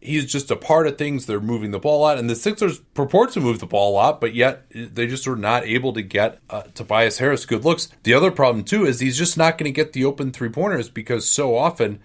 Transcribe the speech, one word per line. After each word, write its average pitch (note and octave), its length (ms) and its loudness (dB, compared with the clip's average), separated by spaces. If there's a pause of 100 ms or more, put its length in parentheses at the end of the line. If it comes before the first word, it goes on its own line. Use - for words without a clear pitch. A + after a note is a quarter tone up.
he's D3 240 -2
just C3+ 260 -4
a A2 40 0
part D#3+ 320 2
of C#3 100 -4
things. D3 300 -4
They're G#2 120 -2
moving G#2+ 320 -4
the G2+ 80 -6
ball D3+ 200 2
a - 20 4
lot, D3+ 160 4
and A#2 120 -4
the A#2 60 0
Sixers G#3 440 -2 (160)
purport F3+ 380 0
to G3+ 60 -4
move A#2+ 200 0
the - 80 -10
ball G2+ 260 2
a - 20 0
lot, B2+ 240 2
but A2+ 140 -2
yet B2 380 0
they A#2 360 -6
just C3 200 -6
are B2+ 100 -4
not A2 280 0
able B2 280 -2
to A2 80 -6
get, G2+ 380 -2 (100)
uh, G#2 140 -8 (100)
Tobias G#2+ 440 0
Harris C3+ 280 0
good A2+ 180 -2
looks. E3 240 0 (160)
The A#2 100 4
other E3+ 180 6
problem, A#2+ 340 2
too, G#3 200 2
is B2 140 0
he's B2+ 180 -2
just E3 200 0
not D#3+ 200 4
gonna D3 140 -4
get D3+ 220 -2
the C3 120 0
open C#3 260 -2
three-pointers C#3 580 -4
because A2+ 380 -4
so C3 280 2
often A#2+ 500 0